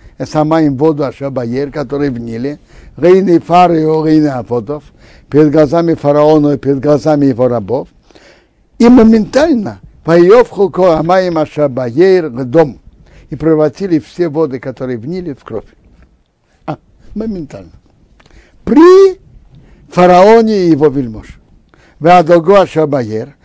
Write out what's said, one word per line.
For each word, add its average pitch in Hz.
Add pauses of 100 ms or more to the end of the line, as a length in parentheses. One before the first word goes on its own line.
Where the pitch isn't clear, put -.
(200)
Эсамаим 156
воду 147
Ашабаер, 131
который 143
в 120
Ниле, 117 (380)
Рейны 180
Фары 170
и 156
Рейны 156
Афотов, 123 (460)
перед 147
глазами 160
фараона 147
и 135
перед 139
глазами 147
его 127
рабов. 120 (920)
И 233
моментально 226 (280)
Ваев 180
Хуко 180
Амаим 175
Ашабаер 147
дом. 127 (500)
И 156
превратили 156
все 175
воды, 143
которые 127
в 110
Ниле, 170
в -
кровь. 110 (1000)
А, 151 (360)
моментально. 170 (920)
При 370 (680)
фараоне 190
и -
его 151
вельмож. 123 (580)
Веадого 175
Ашабаер, 139